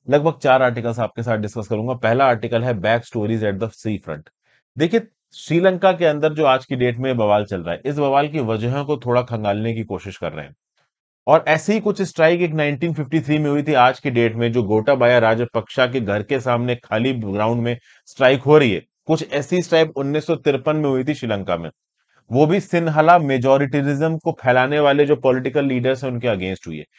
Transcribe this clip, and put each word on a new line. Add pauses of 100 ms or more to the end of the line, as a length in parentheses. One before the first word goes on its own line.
लगभग
चार
आर्टिकल्स
आपके
साथ
डिस्कस
करूंगा।
पहला
आर्टिकल
है
बैक
स्टोरीज
at
the
sea
front। (480)
देखिए, (340)
श्रीलंका
के
अंदर
जो
आज
की
डेट
में
बवाल
चल
रहा
है,
इस
बवाल
की
वजहों
को
थोड़ा
खंगालने
की
कोशिश
कर
रहे
हैं। (720)
और
ऐसे
ही
कुछ
स्ट्राइक
एक
नाइनटीन
फिफ्टी
थ्री
में
हुई
थी,
आज
की
डेट
में
जो
गोटाबाया
राजपक्षा
के
घर
के
सामने
खाली
ग्राउंड
में (300)
स्ट्राइक
हो
रही
है, (240)
कुछ
ऐसी
स्ट्राइक
उन्नीस
सौ
तिरपन
में
हुई
थी
श्रीलंका
में, (640)
वो
भी
सिन्हला
मेजोरिटरिज्म
को
फैलाने
वाले
जो
पॉलिटिकल
लीडर्स
हैं,
उनके
against
हुई
है। (160)